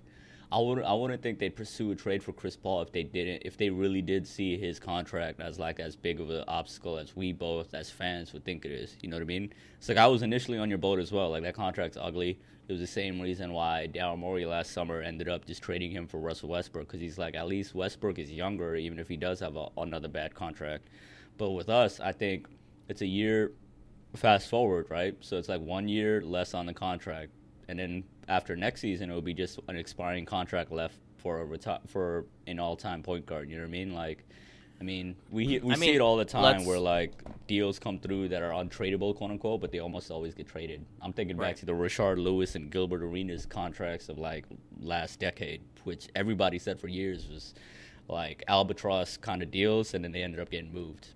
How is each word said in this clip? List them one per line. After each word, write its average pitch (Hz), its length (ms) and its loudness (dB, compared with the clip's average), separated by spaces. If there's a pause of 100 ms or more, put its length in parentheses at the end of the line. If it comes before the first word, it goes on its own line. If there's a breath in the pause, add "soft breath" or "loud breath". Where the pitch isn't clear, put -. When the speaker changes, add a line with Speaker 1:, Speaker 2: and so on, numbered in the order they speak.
(520 loud breath)
Speaker 1:
I 101 80 4
wouldn't, 123 280 2
I 101 60 4
wouldn't 123 280 0
think 113 180 -2
they'd 92 160 0
pursue 107 360 -2
a 95 40 0
trade 101 280 0
for 98 100 -4
Chris - 220 -6
Paul 95 260 0
if 85 100 -6
they 85 120 -2
didn't, 87 420 -2
if - 120 -8
they 104 120 4
really 95 320 4
did 95 260 2
see 92 300 0
his 87 220 -4
contract 85 600 -4
as, 82 200 -8
like, 80 200 -2
as 80 160 -6
big 85 240 0
of 78 120 -4
an 80 160 -2
obstacle 82 500 -4
as 76 180 -10
we 92 180 0
both 82 400 -2
as 80 180 -8
fans 90 420 -4
would 76 120 -12
think 82 200 -4
it 73 60 -6
is. - 300 -8
You - 80 -8
know 82 80 -4
what 82 60 -2
I - 20 -2
mean? 95 280 -2 (240 loud breath)
It's - 120 -10
like 104 80 6
I 113 100 12
was 123 160 8
initially 120 340 2
on 107 120 0
your 98 80 2
boat 95 220 4
as 87 120 -2
well. 98 180 2
Like, 80 140 0
that 87 120 -4
contract's 92 440 -2
ugly. 87 400 -2 (280 soft breath)
It - 40 -8
was 87 100 -2
the 87 60 -2
same 95 340 -2
reason 92 320 -4
why 82 400 0
Daryl 87 240 -2
Morey 87 280 -2
last 85 260 -2
summer 85 300 -2
ended 82 280 -4
up 85 160 -2
just 85 160 -10
trading 87 300 -4
him 87 160 -6
for 80 120 -6
Russell 80 300 -4
Westbrook, 85 380 -4
'cause 87 120 -10
he's 82 200 -6
like, 82 160 -4
at 82 120 -4
least 95 280 -2
Westbrook 92 420 -2
is 73 140 -8
younger, 85 440 -2
even 82 220 -4
if 82 100 -8
he 85 100 -4
does 90 220 0
have 78 160 -6
a, 78 120 -4 (100)
another 80 300 -4
bad 76 260 -4
contract. 78 540 -6 (500 loud breath)
But 101 140 0
with 92 180 -2
us, 113 300 6
I 95 120 0
think 95 360 -2 (420)
it's 104 120 -6
a 104 40 2
year 107 460 4 (640)
fast 104 340 6
forward, 101 400 4
right? 90 300 0
So - 180 -4
it's 87 120 -4
like 90 120 -2
one 92 260 -2
year 107 340 4
less 87 340 -2
on 87 100 -2
the 87 80 -6
contract, 85 580 -4 (360)
and 90 100 -6
then 90 260 -4 (240)
after 92 280 2
next 104 260 0
season, 92 300 -2
it - 20 -4
will 85 80 0
be 85 140 -4
just 90 320 -4
an 92 80 -6
expiring 87 500 -4
contract 90 460 0
left 80 260 -2 (200)
for 85 240 -2
a 82 40 -4
reti-, 82 420 -6
for 85 380 0 (220)
an 87 120 -4
all-time 85 440 -2
point 87 240 -4
guard. 76 220 -4
You 82 80 -8
know 82 60 -6
what 82 40 -6
I 82 40 -6
mean? 92 220 -4
Like, 80 320 -4 (540 loud breath)
I 90 40 -8
mean, 90 320 -4 (140)
we, 123 300 2
we 123 120 2
Speaker 2:
I 139 40 8
Speaker 1:
see 160 120 2
Speaker 2:
mean, 151 80 8
Speaker 1:
it 135 60 8
all 113 160 8
the 107 80 4
time 113 180 4
Speaker 2:
let's 95 220 8
Speaker 1:
where, 90 140 4
like, 87 340 4 (340)
deals 101 320 2
come 98 200 -4
through 95 300 -2
that 87 120 0
are 85 100 0
untradeable, 95 640 0
quote 104 160 -6
unquote, 107 300 0
but 85 100 -4
they 87 80 -2
almost 87 320 -6
always 82 220 -4
get - 140 -10
traded. 78 380 -8 (160)
I'm 92 120 -4
thinking 92 240 0
back - 80 0
Speaker 2:
Right. 90 120 0
Speaker 1:
to - 80 -12
the 87 60 0
Rashard 90 500 4
Lewis 92 340 4
and 73 160 -6
Gilbert 90 320 0
Arenas 87 420 -4
contracts 87 640 -6
of, 76 80 -8
like, 78 280 -4 (360)
last 82 380 -2
decade, - 420 -4 (240)
which 85 300 -6
everybody 95 440 4
said 95 200 -4
for - 100 -8
years 90 400 -2
was, - 240 -12 (560 loud breath)
like, 82 380 -4
albatross 98 720 6
kind 90 260 -4
of 80 80 -4
deals, 107 420 6
and 90 100 0
then 85 80 -4
they 90 120 -2
ended 87 180 -4
up 85 80 -6
getting 85 240 -6
moved. 82 420 -10